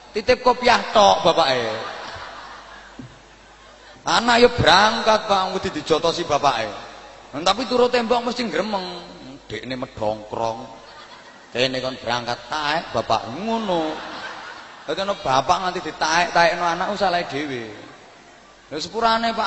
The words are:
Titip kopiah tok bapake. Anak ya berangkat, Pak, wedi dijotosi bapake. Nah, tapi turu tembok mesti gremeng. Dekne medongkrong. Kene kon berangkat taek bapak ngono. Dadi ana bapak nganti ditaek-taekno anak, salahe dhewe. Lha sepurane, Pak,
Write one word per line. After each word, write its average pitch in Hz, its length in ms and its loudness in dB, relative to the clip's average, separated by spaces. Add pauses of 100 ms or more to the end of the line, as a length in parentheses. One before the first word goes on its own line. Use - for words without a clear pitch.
(100)
Titip 226 320 2
kopiah 240 480 4
tok 196 320 6
bapake. 139 480 2 (2250)
Anak 226 400 4
ya 240 80 8
berangkat, 214 800 4
Pak, 190 240 0
wedi 190 160 -4
dijotosi 156 560 0
bapake. 135 400 0 (640)
Nah, 156 160 -4
tapi 202 240 2
turu 247 160 4
tembok 240 400 0
mesti 247 240 -4
gremeng. 180 560 -4 (400)
Dekne 120 320 -10
medongkrong. 113 880 -4 (880)
Kene 131 240 0
kon 127 160 -6
berangkat 120 560 -4
taek 151 400 -2
bapak 113 320 0 (160)
ngono. 190 560 -2 (880)
Dadi 160 160 -4
ana 196 160 -2
bapak 139 480 2
nganti 180 240 -4
ditaek-taekno 170 800 2
anak, 170 320 -2
salahe 175 320 0
dhewe. 135 400 -6 (960)
Lha 156 160 -8
sepurane, 226 480 0
Pak, 214 160 -2